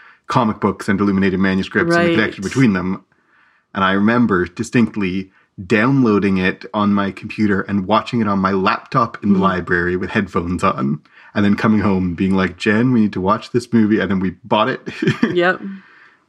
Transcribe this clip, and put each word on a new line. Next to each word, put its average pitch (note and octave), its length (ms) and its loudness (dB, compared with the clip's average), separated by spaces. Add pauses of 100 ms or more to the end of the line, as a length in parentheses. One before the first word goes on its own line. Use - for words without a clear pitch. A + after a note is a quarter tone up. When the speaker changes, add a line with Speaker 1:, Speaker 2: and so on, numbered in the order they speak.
(280)
Speaker 1:
comic A2 320 0
books - 300 -2
and F#2+ 100 0
illuminated F#2+ 400 0
manuscripts F#2+ 560 0
and E3+ 100 2
the - 40 2
Speaker 2:
Right. E3+ 60 0
Speaker 1:
connection G#2+ 280 -2
between A#2+ 300 2
them. F#2 300 -4 (720)
And G2 100 0
I F#2+ 100 4
remember G#2 520 2
distinctly G2 840 -2 (340)
downloading G#2+ 720 2
it F#2 360 -2
on G2+ 200 2
my G2+ 180 0
computer G2+ 500 -2
and G2+ 260 -4
watching A2 340 0
it G#2 60 -2
on G2+ 120 0
my F#2+ 120 0
laptop G#2+ 720 -2
in G#2 60 2
the G2 60 4
Speaker 2:
Mm-hmm. F#2+ 80 2
Speaker 1:
library F2+ 520 0
with F#2 140 -6
headphones F2+ 540 -4
on, D2 380 -2 (320)
and G#2 120 2
then G2+ 100 4
coming G#2+ 240 2
home F#2 360 0
being F#2+ 200 0
like, F#2 220 -2
"Jen, A2+ 340 2
we A#2 100 4
need G2+ 120 0
to G2 80 -6
watch G#2 300 -2
this A#2+ 200 -4
movie," G#2+ 280 4
and F#2 120 -2
then F#2+ 80 0
we F#2 120 -2 (120)
bought A2+ 260 0
it. B2 120 -6 (260)
<laughs> - 160 -2 (100)
Speaker 2:
Yep. F3 280 0 (680)